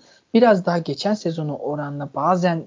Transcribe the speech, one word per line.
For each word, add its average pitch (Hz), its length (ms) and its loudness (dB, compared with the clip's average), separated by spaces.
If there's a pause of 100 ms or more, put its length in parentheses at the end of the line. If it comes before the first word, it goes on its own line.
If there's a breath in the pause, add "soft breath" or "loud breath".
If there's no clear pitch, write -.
(340 soft breath)
Biraz 226 320 6
daha 175 120 0
geçen 170 360 -2
sezonu 160 420 -4
oranla 143 600 -6
bazen 170 520 0